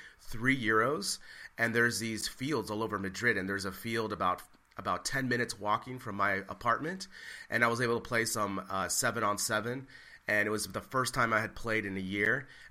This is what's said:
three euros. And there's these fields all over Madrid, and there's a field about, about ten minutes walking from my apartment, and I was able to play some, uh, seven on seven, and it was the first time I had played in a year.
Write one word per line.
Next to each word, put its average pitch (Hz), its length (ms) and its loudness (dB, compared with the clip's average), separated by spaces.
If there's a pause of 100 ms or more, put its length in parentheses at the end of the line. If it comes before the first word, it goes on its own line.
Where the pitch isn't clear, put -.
(200)
three 127 400 0
euros. 117 580 2 (400)
And 117 160 2
there's 117 260 4
these 110 260 -4
fields 127 440 -4
all 107 120 -2
over 107 160 -2
Madrid, 98 380 0
and 95 120 -2
there's 98 180 -2
a 95 40 -4
field 110 420 -4
about, 95 300 0 (360)
about 92 260 -2
ten 131 240 -2
minutes 120 320 0
walking 113 400 0
from 104 160 -8
my 98 320 2
apartment, 131 580 -2 (440)
and 117 120 2
I 117 60 8
was 117 120 2
able 117 200 2
to - 80 -10
play 113 160 2
some, 98 440 -2
uh, 95 200 0
seven 117 340 0
on 104 160 2
seven, 120 480 -2 (400)
and 104 220 4
it - 20 2
was 107 160 0
the 98 140 -6
first 127 340 0
time 117 180 4
I 107 80 4
had 110 140 -2
played 110 320 0
in 95 100 -4
a 95 40 -2
year. 104 480 0 (220)